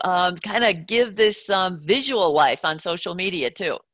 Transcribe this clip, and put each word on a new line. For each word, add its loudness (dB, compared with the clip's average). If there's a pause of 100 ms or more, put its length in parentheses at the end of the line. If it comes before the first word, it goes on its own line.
um, 2
kinda 0
give -2
this, 2
um, 0
visual 2
life 4
on -2
social -6
media, -4
too. -4 (160)